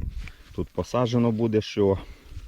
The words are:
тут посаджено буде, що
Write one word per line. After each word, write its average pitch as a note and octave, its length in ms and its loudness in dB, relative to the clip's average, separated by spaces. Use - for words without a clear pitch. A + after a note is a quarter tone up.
тут F2 140 -6
посаджено A#2 640 2
буде, A2 280 2
що G2 380 2